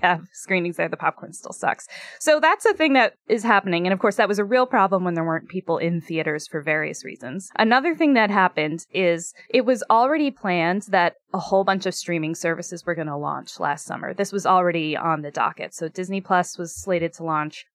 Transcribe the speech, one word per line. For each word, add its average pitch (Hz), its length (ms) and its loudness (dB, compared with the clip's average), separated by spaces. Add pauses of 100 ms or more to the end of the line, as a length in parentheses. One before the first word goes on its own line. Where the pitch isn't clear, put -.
have 175 180 2 (120)
screenings 175 440 -4
there. 165 120 -2
The 156 80 -6
popcorn 156 360 -6
still - 200 -16
sucks. - 340 -4 (320)
So 302 200 4
that's 339 260 2
a 427 80 6
thing 311 200 2
that 247 200 4 (160)
is 214 140 0
happening. 190 440 2
And 190 60 2
of 185 60 -2
course, - 180 2
that 208 100 4
was 196 120 0
a 208 60 0
real 254 220 4
problem 196 360 2
when 175 120 0
there 165 80 0
weren't 165 260 -2
people 175 300 -2
in 170 220 0
theaters 156 460 -4
for 156 140 -6
various 151 440 -4
reasons. 135 500 -12
Another 262 400 2
thing 302 180 4
that 220 160 4
happened 165 640 0
is 170 400 0 (160)
it 247 160 2
was 233 240 0
already 277 420 4
planned 180 580 0
that 180 260 2 (180)
a 190 60 -4
whole 190 240 2
bunch 190 220 0
of 180 80 -2
streaming 165 400 -4
services 170 520 -6
were 170 100 -2
gonna 151 220 -6
launch 147 420 -8
last 151 260 -4
summer. - 280 -8
This 196 180 -4
was 196 140 -4
already 170 520 2
on 160 240 -2
the 147 100 -10
docket. - 440 -4
So 165 120 -8
Disney 185 340 -6
Plus 180 360 0
was 170 180 -10
slated 170 380 -4
to 165 100 -14
launch. 156 520 -6